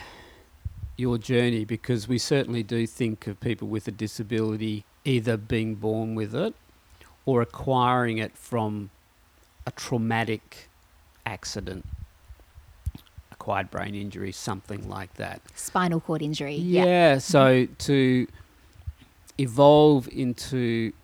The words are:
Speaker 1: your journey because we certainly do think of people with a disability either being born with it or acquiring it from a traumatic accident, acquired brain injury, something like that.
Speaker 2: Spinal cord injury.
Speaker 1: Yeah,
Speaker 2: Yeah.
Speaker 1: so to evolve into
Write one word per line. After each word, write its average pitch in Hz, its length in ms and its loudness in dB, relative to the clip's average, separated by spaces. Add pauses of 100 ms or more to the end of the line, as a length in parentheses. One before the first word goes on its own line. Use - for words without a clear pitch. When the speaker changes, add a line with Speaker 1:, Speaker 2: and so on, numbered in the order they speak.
(960)
Speaker 1:
your 123 220 -2
journey 120 460 0
because 113 440 -4
we 123 100 0
certainly 120 440 0
do 117 240 -2
think 110 400 -4
of 101 140 -8
people 110 280 -4
with 107 180 -4
a 120 40 -8
disability 107 960 -4 (200)
either 120 320 2
being 110 380 -2
born 110 400 -4
with 107 200 -6
it 180 200 -4 (720)
or 123 160 4
acquiring 123 760 2
it 110 180 -6
from 107 540 -4 (760)
a - 60 -10
traumatic 113 960 -4 (580)
accident, 95 580 -10 (1500)
acquired 98 400 -6
brain 101 240 -8
injury, 98 380 -8
something 101 560 -8
like 98 260 -12
that. 90 260 -10 (140)
Speaker 2:
Spinal 175 460 -2
cord 160 220 -4
injury. 147 340 -6
Speaker 1:
Yeah, 180 280 2
Speaker 2:
Yeah. 175 340 6
Speaker 1:
so 131 480 6 (140)
to 127 460 2 (1120)
evolve 143 720 6
into 120 840 -2 (120)